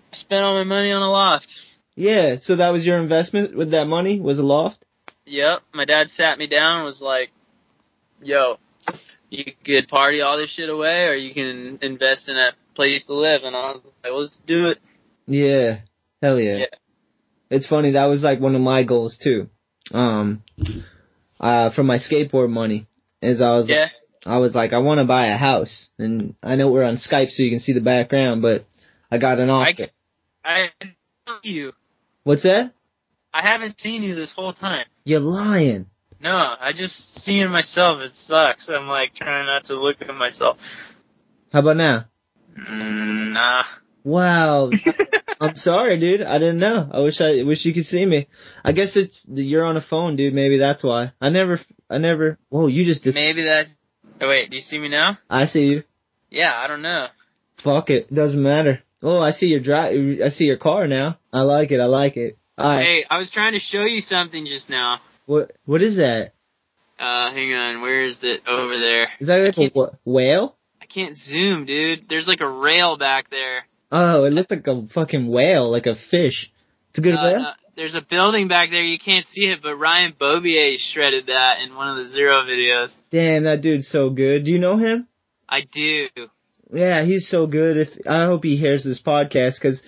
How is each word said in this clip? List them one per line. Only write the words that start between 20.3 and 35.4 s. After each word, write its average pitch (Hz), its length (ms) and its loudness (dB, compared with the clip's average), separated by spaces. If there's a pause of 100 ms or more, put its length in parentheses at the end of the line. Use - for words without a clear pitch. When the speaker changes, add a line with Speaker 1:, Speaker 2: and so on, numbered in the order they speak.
Speaker 2:
uh, 117 300 4
from 139 160 2
my 123 100 2
skateboard 135 520 0
money, 110 380 -4 (340)
is 120 200 0
I 120 160 4
was 117 100 2
Speaker 1:
Yeah. 151 140 2
Speaker 2:
like, 160 100 -2 (340)
I 117 120 -2
was 123 180 2
like, 117 160 0
"I 117 60 2
wanna 143 260 2
buy 127 240 2
a 104 100 0
house." 127 520 -2 (100)
And 113 420 -4
I 127 140 -4
know 135 160 2
we're 127 140 4
on 117 100 -2
Skype, 131 340 -2
so - 140 -2
you 123 60 2
can 117 100 -2
see 135 140 -2
the 123 80 -2
background, 123 600 0
but 113 220 2 (480)
I 120 60 2
got 127 220 2
an 127 100 2
Speaker 1:
I 135 40 4
Speaker 2:
offer. 135 200 2
Speaker 1:
g-, 110 120 -8 (600)
I 170 240 -2 (100)
didn't 185 160 -18 (480)
see 220 60 -10
you. 147 240 -10 (500)
Speaker 2:
What's 143 200 2
that? 208 280 2 (640)
Speaker 1:
I 160 120 -2
haven't 220 360 -2
seen 220 200 -6
you 190 140 -4
this 156 160 -10
whole 185 220 -8
time. 170 320 -6 (180)
Speaker 2:
You're 151 160 0
lying. 160 680 0 (340)